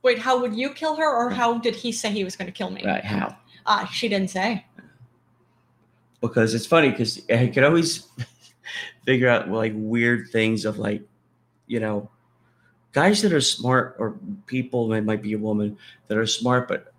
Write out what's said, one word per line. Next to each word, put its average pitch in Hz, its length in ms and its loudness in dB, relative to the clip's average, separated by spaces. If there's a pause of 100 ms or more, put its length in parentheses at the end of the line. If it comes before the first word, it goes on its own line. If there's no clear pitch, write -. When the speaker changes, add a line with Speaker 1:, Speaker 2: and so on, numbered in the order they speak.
Speaker 1:
Wait, 240 160 2
how 254 220 2
would 233 160 -2
you 262 140 -2
kill 311 260 -4
her, 311 100 2
or 247 220 2
Speaker 2:
Right. 208 80 -4
Speaker 1:
how 233 220 2
did 226 180 -2
he 240 160 -4
say 226 180 -4
he 202 140 -2
was 185 120 -8
gonna 180 160 -8
kill 185 180 -6
me? - 140 -10
Speaker 2:
Right, 98 200 0
how? 101 320 -4 (300)
Speaker 1:
Uh, 208 200 2
she - 220 -4
didn't 190 220 0
say. 196 340 -2 (1600)
Speaker 2:
Because 113 340 2
it's 117 120 -4
funny, 156 260 6
'cause - 280 -4 (100)
I 120 180 4
could 131 160 2
always 160 440 2 (480)
<laughs> - 500 -14
figure 127 220 4
out, 120 220 2
like, 110 260 0
weird 117 540 0
things 110 340 2
of, 107 140 -4
like, 104 240 -2 (640)
you 117 140 -4
know, 104 300 -4 (840)
guys 196 300 4
that 196 100 4
are 147 80 4
smart, 127 580 2
or 110 200 -4 (280)
people, 123 420 -2
they 110 120 0
might 107 220 -2
be 107 120 -4
a 107 40 -4
woman, 104 380 -2 (320)
that 107 100 0
are 113 80 0
smart 123 420 0
but - 300 -6